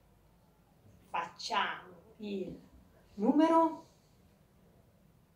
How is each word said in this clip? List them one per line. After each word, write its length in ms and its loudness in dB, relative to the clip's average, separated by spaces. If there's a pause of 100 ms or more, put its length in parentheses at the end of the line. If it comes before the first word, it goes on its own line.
(1080)
Facciamo 840 -6 (220)
il 420 -10 (560)
numero 680 4 (1500)